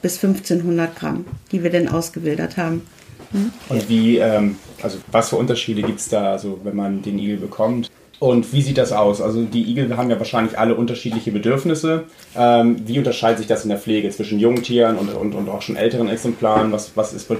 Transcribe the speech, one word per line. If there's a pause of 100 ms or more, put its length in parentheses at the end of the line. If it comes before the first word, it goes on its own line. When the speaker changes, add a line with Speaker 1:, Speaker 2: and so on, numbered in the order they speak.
Speaker 1:
bis
fünfzehnhundert
Gramm, (260)
die
wir
dann
ausgewildert
haben. (520)
Hm? (180)
Speaker 2:
Und
wie,
ähm, (260)
also (160)
was
für
Unterschiede
gibt's
da,
also
wenn
man
den
Igel
bekommt? (280)
Und
wie
sieht
das
aus?
Also
die
Igel
haben
ja
wahrscheinlich
alle
unterschiedliche
Bedürfnisse. (300)
Ähm, (100)
wie
unterscheidet
sich
das
in
der
Pflege
zwischen
jungen
Tieren
und,
und,
und
auch
schon
älteren
Exemplaren?
Was,
was
ist, (120)